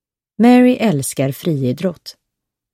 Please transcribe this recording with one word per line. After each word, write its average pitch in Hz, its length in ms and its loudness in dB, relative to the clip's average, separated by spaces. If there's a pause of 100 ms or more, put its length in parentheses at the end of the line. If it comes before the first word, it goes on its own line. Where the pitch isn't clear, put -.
(380)
Mary 247 360 4
älskar 139 580 -4
friidrott. 139 840 -6 (560)